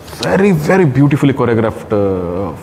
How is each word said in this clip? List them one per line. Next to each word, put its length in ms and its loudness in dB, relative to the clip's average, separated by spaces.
Very, 340 2
very 280 2
beautifully 400 2
choreographed, 600 -2
uh, 680 -2